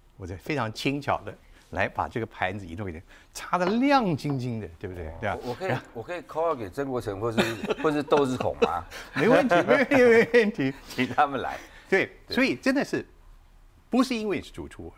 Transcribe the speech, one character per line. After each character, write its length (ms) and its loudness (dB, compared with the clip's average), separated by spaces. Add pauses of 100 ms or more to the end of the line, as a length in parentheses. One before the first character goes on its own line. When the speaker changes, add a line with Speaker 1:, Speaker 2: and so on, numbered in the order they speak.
(160)
Speaker 1:
我 100 -12
这 100 -10
非 200 -6
常 160 -2
轻 280 -4
巧 200 0
的 140 -12 (360)
来 160 0
把 220 -4
这 100 -6
个 80 -4
盘 320 -4
子 80 -12
移 80 -12
动 140 -6
一 40 -8
点， 100 -12 (320)
擦 240 -4
得 80 0
亮 500 2
晶 220 -4
晶 200 -4
的， 100 -8 (100)
对 100 -8
不 80 -10
对？ 240 -10
对 100 -2
吧？ 120 -4
Speaker 2:
我， 80 -6
我 40 -4
可 120 -8
以， 20 -4
Speaker 1:
然 100 0
后 140 -16
Speaker 2:
我 100 -10
可 140 -8
以 60 -8
call 280 -2
out 80 -2
给 120 -8
曾 180 -4
国 120 -2
城 200 -4
或 100 -2
是， 80 -4 (220)
<laughs> 220 -4
或 100 2
是 100 0
窦 220 4
智 140 -2
孔 240 -2
吗？ 220 0 (300)
Speaker 1:
没 140 2
问 180 6
题， 160 4
没 120 4
问 120 4
题， 100 0
没 360 6
问 200 4
题。 280 -2
Speaker 2:
<laughs> 80 -20
请 200 -2
他 180 2
们 160 -4
来。 160 -6 (320)
Speaker 1:
对， 200 2 (160)
Speaker 2:
对。 80 -8
Speaker 1:
所 100 4
以 120 2
真 180 0
的 100 0
是， 220 -4 (840)
不 140 4
是 120 -2
因 140 -4
为 100 0
你 40 -10
是 80 -14
主 180 -10
厨， 300 -14